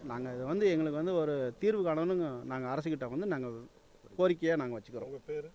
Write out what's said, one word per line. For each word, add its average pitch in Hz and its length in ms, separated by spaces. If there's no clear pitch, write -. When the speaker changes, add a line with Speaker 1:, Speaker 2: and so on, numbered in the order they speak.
Speaker 1:
நாங்க 123 300
இதை 127 120
வந்து 196 240
எங்களுக்கு 156 260
வந்து 180 180
ஒரு 143 440
தீர்வு 202 260
காணணும்னு 160 600
நாங்க 131 300
அரசுகிட்ட 147 340
வந்து 156 180
நாங்க 131 240
கோரிக்கையா 165 380
நாங்க 120 220
வச்சுக்கிறோம். 117 320
Speaker 2:
உங்க 139 160
பேரு? 151 280